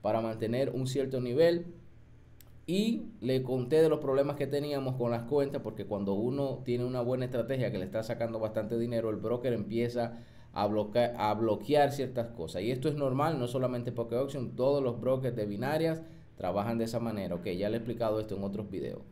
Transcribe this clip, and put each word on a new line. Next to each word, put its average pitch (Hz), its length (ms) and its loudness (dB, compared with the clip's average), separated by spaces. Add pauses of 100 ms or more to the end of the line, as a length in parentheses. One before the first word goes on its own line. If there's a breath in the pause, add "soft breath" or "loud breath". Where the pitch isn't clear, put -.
para 110 200 0
mantener 113 480 0
un 131 180 -2
cierto 131 320 0
nivel. 165 460 4 (1000)
Y 220 360 2 (180)
le 131 240 0
conté 131 380 2
de 160 80 8
los 147 100 4
problemas 135 380 2
que 139 100 -2
teníamos 139 480 -2
con 120 160 0
las 117 120 -2
cuentas, 135 380 0
porque 110 220 -6
cuando 98 300 0
uno 131 500 0
tiene 120 220 0
una 127 160 -2
buena 127 240 0
estrategia 123 440 0
que 98 100 -2
le 90 40 -2
está 110 180 -2
sacando 113 380 -2
bastante 110 400 0
dinero, 117 300 0
el 107 80 0
broker 120 340 0
empieza 117 680 -2 (340 loud breath)
a 104 140 2
bloquea-, 110 500 2
a 107 160 2
bloquear 117 580 4
ciertas 123 360 -2
cosas. - 340 -6
Y 113 100 0
esto 131 160 0
es 147 80 0
normal, 143 440 2
no 120 100 0
solamente 123 420 -2
Poké 117 240 -2
Auction, 131 400 -2
todos 139 260 4
los 120 200 0
brokers 131 340 0
de 107 120 -2
binarias 156 540 0 (360 loud breath)
trabajan 101 400 0
de 113 80 2
esa 117 160 -2
manera. 101 340 -2
Ok, 87 120 -4
ya 95 200 0
le 107 80 0
he 117 40 0
explicado 117 420 0
esto 101 160 -6
en 98 80 -4
otros 101 240 -4
videos. 78 320 -6 (100)